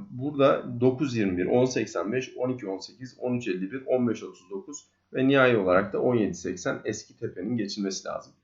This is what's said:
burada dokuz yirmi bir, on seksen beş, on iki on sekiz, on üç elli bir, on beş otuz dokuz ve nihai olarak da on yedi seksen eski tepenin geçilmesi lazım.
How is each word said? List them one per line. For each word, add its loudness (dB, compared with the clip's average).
burada 0
dokuz 2
yirmi 2
bir, 0
on 4
seksen -2
beş, -4
on -2
iki -6
on -4
sekiz, -16
on -2
üç -6
elli -4
bir, -10
on 2
beş -4
otuz -18
dokuz -12
ve 2
nihai 6
olarak 2
da -2
on 2
yedi 2
seksen -6
eski -8
tepenin -6
geçilmesi -6
lazım. -10